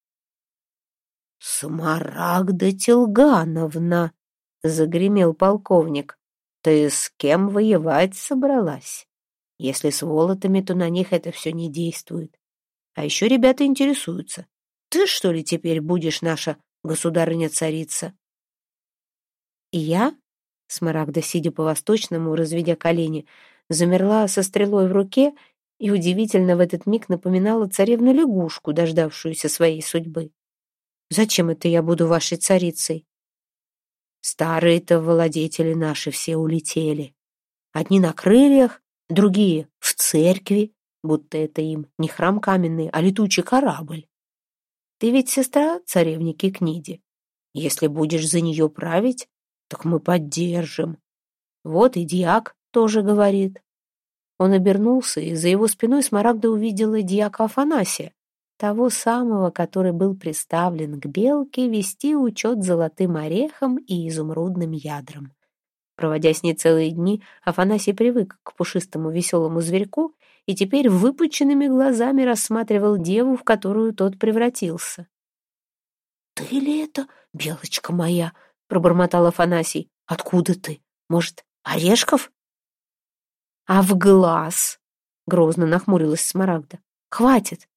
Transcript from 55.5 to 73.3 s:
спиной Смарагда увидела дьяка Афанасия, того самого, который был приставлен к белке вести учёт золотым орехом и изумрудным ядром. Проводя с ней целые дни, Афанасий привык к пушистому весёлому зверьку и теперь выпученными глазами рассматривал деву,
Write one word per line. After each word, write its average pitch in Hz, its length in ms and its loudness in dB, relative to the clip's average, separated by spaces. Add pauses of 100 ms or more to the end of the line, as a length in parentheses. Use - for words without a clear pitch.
спиной 247 360 0
Смарагда 220 480 0
увидела 220 500 0
дьяка 208 440 -2
Афанасия, 233 680 -2 (440)
того 220 340 0
самого, 226 580 0
который 185 420 -2
был 190 240 0
приставлен 165 840 -4
к 147 80 -10
белке 254 600 -2
вести 226 480 -2
учёт 226 480 -2
золотым 170 520 -2
орехом 247 640 -4
и 175 300 -6
изумрудным 160 680 -6
ядром. 143 600 -12 (640)
Проводя 156 380 0
с - 100 -8
ней 165 100 0
целые 160 380 2
дни, 185 320 -2 (200)
Афанасий 196 500 0
привык 226 500 0
к - 120 -20
пушистому 165 540 -6
весёлому 165 520 -2
зверьку 196 520 -4 (320)
и 196 80 -4
теперь 220 340 0
выпученными 277 800 2
глазами 262 540 2
рассматривал 220 760 0
деву, 226 400 0